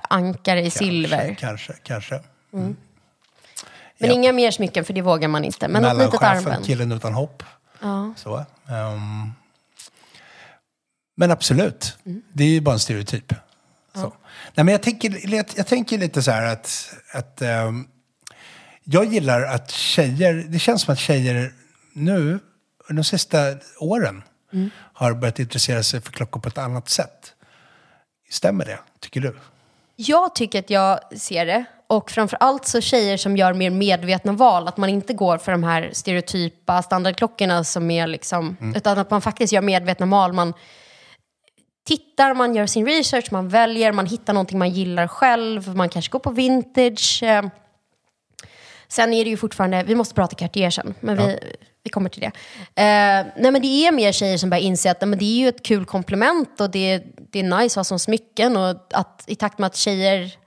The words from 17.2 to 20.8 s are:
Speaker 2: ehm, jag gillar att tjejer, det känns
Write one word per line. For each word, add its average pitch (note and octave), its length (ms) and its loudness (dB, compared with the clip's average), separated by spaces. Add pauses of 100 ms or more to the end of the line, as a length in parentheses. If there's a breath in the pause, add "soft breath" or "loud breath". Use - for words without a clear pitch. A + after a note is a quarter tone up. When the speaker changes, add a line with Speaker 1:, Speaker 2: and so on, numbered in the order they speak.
Speaker 2:
ehm, A#2 440 -2 (1000 loud breath)
jag E3+ 200 4
gillar C#3+ 380 2
att C3 280 -6
tjejer, D#3+ 640 2 (140)
det E3 100 -2
känns A#3 240 2